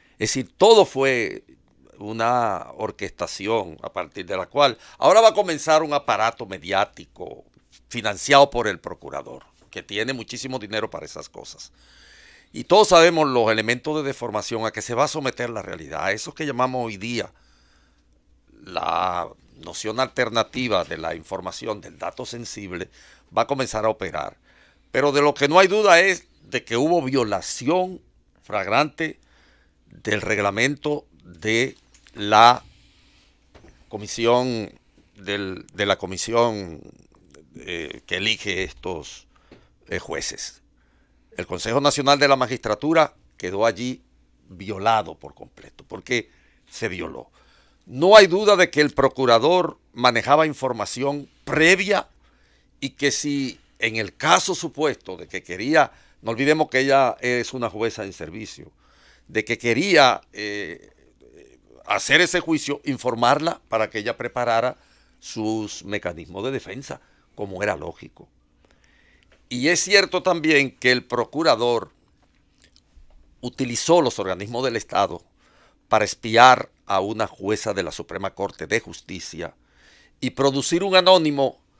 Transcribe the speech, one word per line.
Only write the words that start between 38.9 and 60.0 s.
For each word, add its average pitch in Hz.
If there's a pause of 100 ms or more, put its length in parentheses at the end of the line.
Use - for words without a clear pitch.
eh, 90
jueces. - (760)
El 90
Consejo 110
Nacional 143
de 139
la 139
Magistratura 131 (220)
quedó 98
allí 120 (460)
violado 95
por 71
completo, -
porque 113 (400)
se -
violó. 76 (540)
No 170
hay 208
duda 196
de 175
que 151
el 147
procurador 135 (140)
manejaba 123
información 135 (160)
previa 180 (720)
y 135
que 139
si 143 (180)
en 113
el 107
caso 180
supuesto 139
de 85
que 92
quería, 120 (300)
no 110
olvidemos 147
que 131
ella 135
es 123
una 120
jueza 107
en 98
servicio, 90 (560)
de 107
que 117
quería, 131 (120)